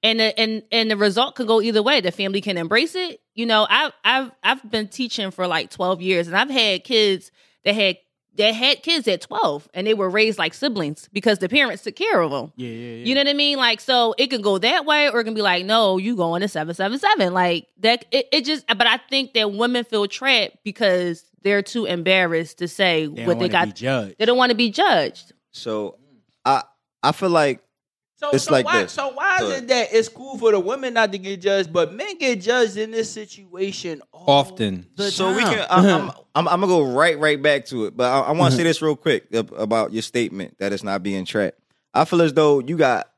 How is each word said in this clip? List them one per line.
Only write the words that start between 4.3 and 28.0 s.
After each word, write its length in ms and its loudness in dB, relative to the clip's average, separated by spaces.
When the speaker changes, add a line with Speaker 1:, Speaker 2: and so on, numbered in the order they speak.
Speaker 1:
I've 280 -2
been 180 -4
teaching 420 -6
for, 160 -4
like, 240 -2
twelve 300 -2
years, 260 0
and 100 -2
I've 140 2
had 320 0
kids 480 0
that 100 2
had, 220 0
that 180 2
had 300 0
kids 240 -2
at 140 -2
twelve, 520 -4
and 140 -6
they 80 2
were 140 -2
raised 280 0
like 160 -2
siblings 580 -6
because 280 0
the 100 -2
parents 340 0
took 120 -10
care 260 0
of 100 0
'em. 240 -6
Speaker 2:
Yeah, 140 -10
yeah, 60 -12
yeah. 80 -12
Speaker 1:
You 100 0
know 60 0
what 80 0
I 40 -2
mean? 240 0
Like, 240 0
so 380 2
it 100 2
can 120 -4
go 180 2
that 260 0
way, 240 2
or 100 0
it 40 -2
can 100 -6
be 80 -4
like, 240 0
"No, 320 2
you 180 -4
going 260 -2
to 60 -2
seven 280 -6
seven 240 -4
seven." 340 2
Like, 320 0
that, 320 0
it, 200 0
it 140 0
just, 220 -4
but 180 2
I 120 2
think 240 -2
that 180 2
women 320 0
feel 240 -2
trapped 560 0
because 600 0
they're 220 2
too 220 -6
embarrassed 760 0
to 80 -4
say 400 0
Speaker 2:
They 180 -10
Speaker 1:
what 80 2
Speaker 2:
don't 60 -2
Speaker 1:
they 60 0
Speaker 2:
wanna 40 0
Speaker 1:
got. 160 2
Speaker 2:
be 80 -8
judged. 460 -4
Speaker 1:
They 60 0
don't 120 2
wanna 180 2
be 140 0
judged. 640 0
Speaker 3:
So, 460 -8
I, 160 4
I 120 2
feel 180 -2
like 320 2